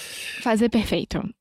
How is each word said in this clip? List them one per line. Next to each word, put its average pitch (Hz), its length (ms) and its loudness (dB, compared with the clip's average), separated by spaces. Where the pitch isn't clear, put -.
Fazer 226 260 4
perfeito. 196 540 0